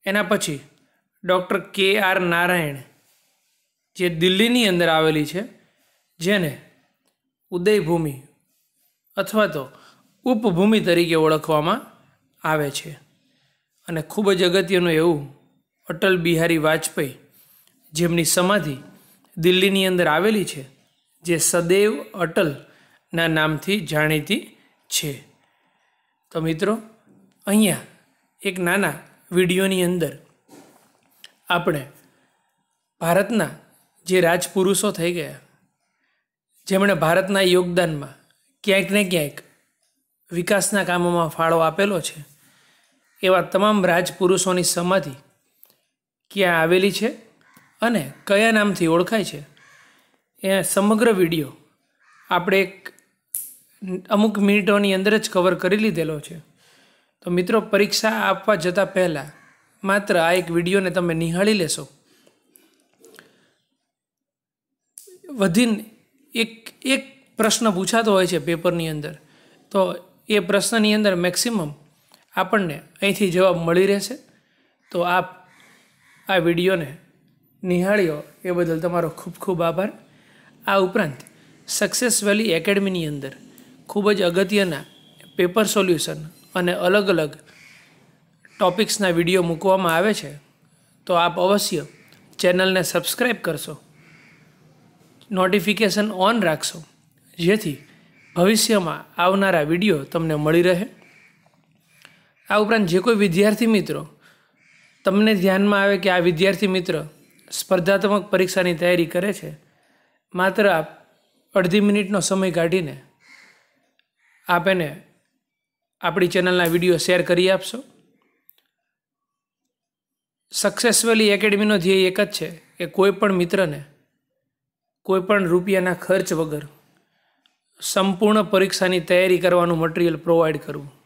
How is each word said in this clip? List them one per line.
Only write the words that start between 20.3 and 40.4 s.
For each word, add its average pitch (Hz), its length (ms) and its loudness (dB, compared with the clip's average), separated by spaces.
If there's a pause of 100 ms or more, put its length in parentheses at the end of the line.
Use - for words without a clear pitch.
છે, 135 200 -12 (580)
જે 170 140 -2
સદૈવ 180 540 2 (220)
અટલના 165 1120 -4
નામથી 156 520 0
જાણીતી 151 760 -2 (320)
છે. 139 340 -8 (1080)
તો 165 100 -6
મિત્રો, 160 320 -2 (760)
અહીંયા 202 380 2 (560)
એક 185 180 -4
નાના 175 340 0 (380)
વીડિયોની 185 520 2
અંદર 175 300 -2 (1400)
આપણે 170 340 -2 (1160)
ભારતના 175 480 0 (560)
જે 185 160 2
રાજપુરુષો 180 680 0
થઈ 175 220 -4
ગયા, 143 260 -12 (1300)
જેમણે 196 260 2
ભારતના 180 480 0
યોગદાનમાં 175 760 0 (480)
ક્યાંક 190 280 2
ને 208 120 2
ક્યાંક 165 340 -4 (920)
વિકાસના 185 520 -2